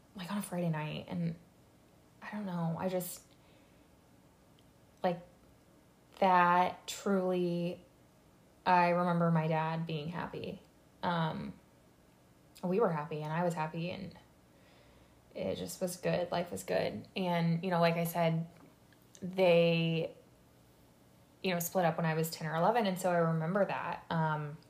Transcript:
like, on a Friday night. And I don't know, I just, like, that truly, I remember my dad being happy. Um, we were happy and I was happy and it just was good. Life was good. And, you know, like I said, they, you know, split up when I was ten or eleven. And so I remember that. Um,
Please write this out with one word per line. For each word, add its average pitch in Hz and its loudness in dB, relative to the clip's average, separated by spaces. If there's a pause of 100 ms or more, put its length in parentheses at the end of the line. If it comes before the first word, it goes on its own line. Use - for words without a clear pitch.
(160)
like, 185 -10
on 208 -4
a 202 -2
Friday 175 -2
night. 151 -4
And 170 -2 (880)
I - -12
don't 208 -6
know, 170 -2
I 185 -2
just, 180 -4 (1800)
like, 175 0 (1000)
that 180 4
truly, 180 0 (880)
I 175 6
remember 175 2
my 160 4
dad 160 -2
being 160 -6
happy. - -8 (420)
Um, 165 -2 (1080)
we 185 0
were 214 4
happy 156 -4
and 151 -6
I 170 0
was 170 0
happy 165 -4
and - -12 (1200)
it 190 -4
just 175 -8
was 180 -4
good. 170 -2
Life 180 -4
was - -10
good. - -2 (100)
And, 170 0
you 190 -2
know, 170 2
like 170 4
I 170 -2
said, 165 0 (760)
they, 170 4 (1300)
you 190 0
know, 170 0
split 175 0
up 160 2
when 170 0
I 160 2
was 160 0
ten 160 -8
or 156 -4
eleven. 208 4
And 185 -2
so 180 0
I 175 4
remember 165 2
that. 151 -6
Um, 156 -2 (120)